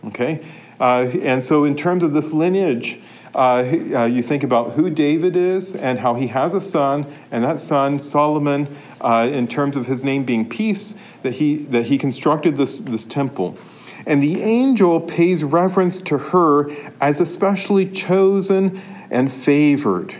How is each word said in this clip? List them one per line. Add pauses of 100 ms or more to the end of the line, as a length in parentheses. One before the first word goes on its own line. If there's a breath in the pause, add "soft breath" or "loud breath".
Okay, (400 loud breath)
uh, (140)
and
so
in
terms
of
this
lineage, (360 loud breath)
uh, (300)
uh,
you
think
about
who
David
is
and
how
he
has
a
son, (260 loud breath)
and
that
son,
Solomon, (240 loud breath)
uh,
in
terms
of
his
name
being
Peace, (260 loud breath)
that
he,
that
he
constructed
this,
this
temple. (520 loud breath)
And
the
angel
pays
reference
to
her (280 loud breath)
as
especially
chosen (300 loud breath)
and
favored.